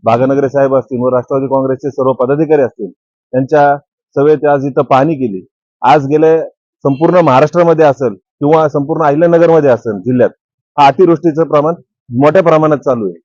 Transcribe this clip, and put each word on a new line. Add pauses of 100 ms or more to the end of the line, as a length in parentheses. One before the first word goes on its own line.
भागानगरे
साहेब
असतील
व
राष्ट्रवादी
काँग्रेसचे
सर्व
पदाधिकारी
असतील, (420)
यांच्या (540)
सभेत
आज
इथं
पाहणी
केली. (420)
आज
गेले (480)
संपूर्ण
महाराष्ट्रामध्ये
असेल
किंवा
संपूर्ण
अहिल्यानगरमध्ये
असेल
जिल्ह्यात (460)
हा
अतिवृष्टीचं
प्रमाण (420)
मोठ्या
प्रमाणात
चालू
आहे